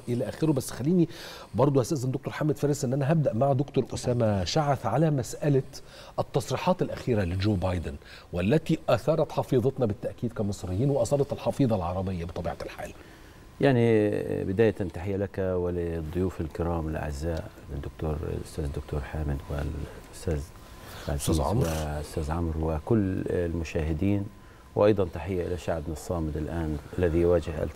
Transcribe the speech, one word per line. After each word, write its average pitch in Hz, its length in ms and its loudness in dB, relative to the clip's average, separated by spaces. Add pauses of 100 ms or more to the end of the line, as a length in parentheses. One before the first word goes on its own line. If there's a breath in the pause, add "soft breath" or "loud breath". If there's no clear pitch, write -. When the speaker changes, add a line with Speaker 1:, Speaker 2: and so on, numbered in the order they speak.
Speaker 1:
إلى 120 200 -2
آخره. 156 240 0
بس 135 180 -2
خليني 165 380 2 (460 loud breath)
برضو 135 260 6
أستأذن 127 300 0
دكتور 127 220 -4
حامد 151 240 0
فارس 143 280 0
إن 120 80 0
أنا 139 200 2
هبدأ 156 220 4
مع 139 180 4
دكتور 127 320 2 (100)
أسامة 107 500 2
شعث 143 420 2
على 143 240 4
مسألة 139 520 2 (560 loud breath)
التصريحات - 640 0
الأخيرة 117 400 0
لجو 95 320 2
بايدن، 85 400 0 (380 loud breath)
والتي 117 460 2 (100)
أثارت 151 440 2
حفيظتنا 131 540 2
بالتأكيد - 460 -4
كمصريين 101 580 -2
وأثارت 139 420 2
الحفيظة 117 440 2
العربية 90 480 -2
بطبيعة 85 380 -6
الحال. - 280 -10 (680 loud breath)
Speaker 2:
يعني 117 500 6 (340)
بداية 101 260 4
تحية 95 460 -4
لك 98 220 -4
وللضيوف 87 1000 -2
الكرام 82 480 -2
الأعزاء 78 640 -4 (240)
الدكتور، 76 420 -4 (220)
الأستاذ - 260 -6
الدكتور 71 360 -4
حامد 73 360 -2 (140)
والأستاذ 73 880 -4 (680 loud breath)
Speaker 1:
أستاذ 73 260 0
Speaker 2:
العزيز 78 60 2
Speaker 1:
عمرو. 92 280 2
Speaker 2:
والأستاذ 76 640 -4
عمرو 80 440 0
وكل 95 560 2
المشاهدين، 85 920 0 (500 loud breath)
وأيضًا 101 400 4
تحية 87 320 -4
إلى 87 120 -2
شعبنا 82 340 -4
الصامد 78 440 -4
الآن 78 420 -4 (200)
الذي 87 200 4
يواجه 85 440 4
آلة 82 140 -2